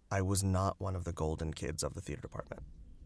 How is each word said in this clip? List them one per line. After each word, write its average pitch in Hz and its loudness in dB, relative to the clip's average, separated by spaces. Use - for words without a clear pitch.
I 98 4
was 95 4
not 95 4
one 95 0
of 85 -2
the 85 -2
golden 80 2
kids 76 -2
of 71 0
the 87 -8
theater - -6
department. - -8